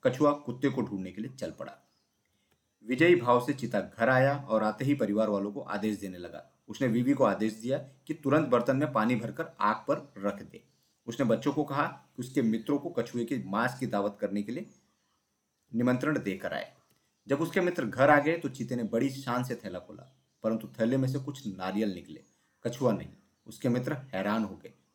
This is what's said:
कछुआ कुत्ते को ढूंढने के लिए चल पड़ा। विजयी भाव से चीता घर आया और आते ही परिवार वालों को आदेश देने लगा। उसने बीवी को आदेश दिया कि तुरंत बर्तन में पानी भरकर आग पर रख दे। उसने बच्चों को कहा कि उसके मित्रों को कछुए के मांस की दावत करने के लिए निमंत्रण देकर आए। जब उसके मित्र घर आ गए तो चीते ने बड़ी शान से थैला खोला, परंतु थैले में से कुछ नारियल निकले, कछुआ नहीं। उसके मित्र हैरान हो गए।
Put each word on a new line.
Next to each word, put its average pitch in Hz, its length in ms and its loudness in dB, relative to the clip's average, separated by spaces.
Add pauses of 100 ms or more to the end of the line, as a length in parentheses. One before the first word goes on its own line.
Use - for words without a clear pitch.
कछुआ 143 240 4
कुत्ते 131 360 -2
को 117 140 0
ढूंढने 95 300 -6
के 107 100 -10
लिए 120 80 -8
चल 85 200 -8
पड़ा। - 400 -16 (960)
विजयी 160 300 6
भाव 123 300 4
से 147 60 -2
चीता 110 280 -2
घर 113 280 0
आया 135 400 4
और 110 140 2
आते 110 220 -2
ही 143 100 4
परिवार 110 340 2
वालों 101 240 0
को 104 80 -8
आदेश 104 380 -4
देने 92 200 -10
लगा। 85 320 -14 (180)
उसने 127 200 -2
बीवी 120 240 2
को 135 120 4
आदेश 107 280 2
दिया 127 260 -4
कि - 360 -10
तुरंत 143 340 2
बर्तन 120 280 4
में 139 160 0
पानी 113 240 2
भरकर 110 340 -6 (100)
आग 107 160 2
पर - 420 -4
रख 101 240 -4
दे। - 220 -20 (420)
उसने 120 200 -2
बच्चों 117 260 2
को 147 120 0
कहा 147 220 -2
कि - 360 -12
उसके 131 200 -2
मित्रों 117 360 0
को 170 120 -6
कछुए 117 340 -4
के 117 220 -4
मांस 113 320 -2
की 127 80 -4
दावत 104 340 -2
करने 101 220 -2
के 113 100 -6
लिए 170 180 -10 (1040)
निमंत्रण 127 480 2
देकर 92 320 -4
आए। - 180 -8 (560)
जब 139 120 2
उसके 165 200 0
मित्र 175 260 0
घर 127 240 4
आ 147 100 8
गए 160 180 0
तो 160 100 -6
चीते 120 280 -6
ने 120 60 -2
बड़ी 117 280 0
शान 123 340 -4
से 127 100 -6
थैला 90 240 -10
खोला, - 380 -18 (260)
परंतु 110 260 -2
थैले 117 280 0
में 131 120 2
से 131 100 0
कुछ 139 280 -8
नारियल 95 480 -2
निकले, 78 300 -14 (420)
कछुआ 120 260 0
नहीं। 87 160 -4 (380)
उसके - 220 -4
मित्र 127 240 0
हैरान 107 520 -2
हो 95 120 -10
गए। - 160 -18 (220)